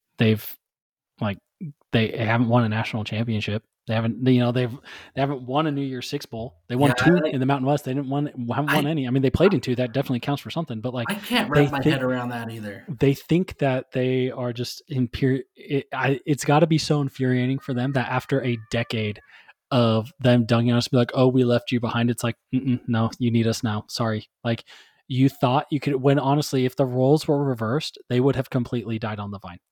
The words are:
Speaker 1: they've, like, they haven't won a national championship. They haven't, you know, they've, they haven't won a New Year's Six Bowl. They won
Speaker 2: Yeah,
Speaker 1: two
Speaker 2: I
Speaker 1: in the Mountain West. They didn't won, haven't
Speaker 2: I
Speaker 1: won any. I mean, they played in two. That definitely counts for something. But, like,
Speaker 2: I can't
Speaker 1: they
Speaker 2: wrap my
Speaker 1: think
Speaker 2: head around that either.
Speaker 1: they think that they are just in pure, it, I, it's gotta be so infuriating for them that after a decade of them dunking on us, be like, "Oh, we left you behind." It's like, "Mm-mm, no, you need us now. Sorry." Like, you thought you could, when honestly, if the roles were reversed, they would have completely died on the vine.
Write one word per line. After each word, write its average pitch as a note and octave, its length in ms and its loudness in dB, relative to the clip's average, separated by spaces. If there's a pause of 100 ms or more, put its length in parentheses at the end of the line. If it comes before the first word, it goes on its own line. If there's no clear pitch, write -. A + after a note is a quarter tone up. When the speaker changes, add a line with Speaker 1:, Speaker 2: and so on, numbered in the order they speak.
(180)
Speaker 1:
they've, A2 380 0 (640)
like, G2+ 180 -4 (540)
they A2 240 0
haven't A#2 320 0
won A#2+ 160 4
a A2+ 40 0
national A2 360 -4
championship. A2 580 -4 (240)
They A#2 80 -2
haven't, A2+ 320 0
you B2+ 140 6
know, A#2+ 120 0
they've, B2 200 -2 (420)
they B2+ 60 -4
haven't C#3 220 -2
won C3+ 240 0
a D#3 40 0
New C#3 120 -2
Year's C3 260 -8
Six - 180 -8
Bowl. A#2 300 -10 (120)
They B2 80 -4
won C#3 220 4
Speaker 2:
Yeah, - 60 0
Speaker 1:
two F3 200 6
Speaker 2:
I D#3 40 0
Speaker 1:
in B2+ 120 -2
the C3 60 0
Mountain C3+ 200 0
West. C#3+ 180 0
They C3 100 -4
didn't C3+ 140 -4
won, C#3+ 180 -2
haven't C3 440 -4
Speaker 2:
I C#3+ 60 2
Speaker 1:
won D3 100 0
any. D3 200 -2
I A#2+ 40 -4
mean, C3+ 120 2
they C3+ 80 4
played F#3+ 220 4
in D3 80 0
two. B2 160 -4
That B2 160 -2
definitely C3 280 -2
counts C#3+ 220 -4
for A2 80 -12
something. D#3 300 -6
But, A#2+ 140 -6
like, B2 160 -6
Speaker 2:
I - 40 -4
can't - 380 -2
Speaker 1:
they D3 100 6
Speaker 2:
wrap C#3 100 2
my C#3 80 -2
Speaker 1:
think D3+ 140 2
Speaker 2:
head C3 80 -2
around B2+ 280 -2
that A#2 200 -8
either. G#2 380 -12
Speaker 1:
they C#3 260 2
think - 440 -2
that C3 340 -2
they B2+ 380 0
are B2 220 -6
just A#2+ 360 -8
in B2+ 180 -2
pure, C3 340 0 (140)
it, - 380 -6
I, C3+ 340 0
it's D3 180 0
gotta D3+ 220 4
be D#3 120 2
so D3 220 0
infuriating C3 580 0
for C3+ 160 -6
them B2 180 -2
that B2 160 -2
after B2+ 340 -2
a A#2+ 160 -2 (120)
decade A2+ 500 -4 (520)
of A2+ 460 2
them B2 280 4
dunking A#2 260 2
on A#2+ 60 4
us, A#2+ 100 -2
be C#3 80 2
like, A#2+ 180 4
"Oh, B2+ 140 6
we B2+ 160 4
left A#2+ 260 0
you B2 80 0
behind." A#2 320 0
It's A#2 140 -4
like, A#2 100 -2 (180)
"Mm-mm, B2+ 360 0
no, A2+ 200 2 (120)
you A#2+ 100 2
need A2+ 160 2
us A2+ 160 -2
now. G#2+ 260 -4
Sorry." A2 400 -4 (140)
Like, A#2 220 -2 (420)
you B2+ 220 4
thought C3+ 420 0
you D#3+ 80 -2
could, C#3+ 160 -2
when C#3 240 2
honestly, C#3+ 460 2
if B2+ 100 -2
the C#3+ 100 2
roles C3 440 2
were D3 160 2
reversed, B2 520 -4 (120)
they B2 100 2
would C3 160 4
have B2+ 160 -6
completely A#2 480 -4
died G#2+ 220 -6
on G#2 100 -8
the G2+ 80 -10
vine. F2 220 -16 (120)